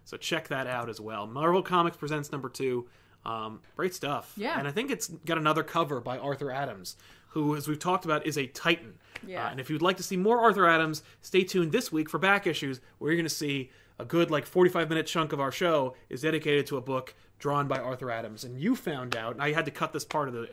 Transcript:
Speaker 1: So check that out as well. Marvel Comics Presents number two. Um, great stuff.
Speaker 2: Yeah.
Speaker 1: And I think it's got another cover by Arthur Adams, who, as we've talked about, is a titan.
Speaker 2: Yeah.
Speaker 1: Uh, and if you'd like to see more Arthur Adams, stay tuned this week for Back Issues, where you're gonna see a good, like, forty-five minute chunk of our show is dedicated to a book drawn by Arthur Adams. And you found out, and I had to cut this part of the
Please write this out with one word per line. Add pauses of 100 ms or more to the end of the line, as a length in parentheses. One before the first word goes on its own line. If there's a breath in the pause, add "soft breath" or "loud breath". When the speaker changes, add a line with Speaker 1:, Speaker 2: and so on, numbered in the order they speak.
Speaker 1:
So
check
that
out
as
well.
Marvel
Comics
Presents
number
two. (380 soft breath)
Um, (160)
great
stuff.
Speaker 2:
Yeah.
Speaker 1:
And
I
think
it's
got
another
cover
by
Arthur
Adams, (320 soft breath)
who,
as
we've
talked
about,
is
a
titan. (300 loud breath)
Speaker 2:
Yeah.
Speaker 1:
Uh,
and
if
you'd
like
to
see
more
Arthur
Adams, (180 soft breath)
stay
tuned
this
week
for
Back
Issues, (160 soft breath)
where
you're
gonna
see (300 soft breath)
a
good,
like,
forty-five
minute
chunk
of
our
show (140 loud breath)
is
dedicated
to
a
book (260 soft breath)
drawn
by
Arthur
Adams.
And
you
found
out,
and
I
had
to
cut
this
part
of
the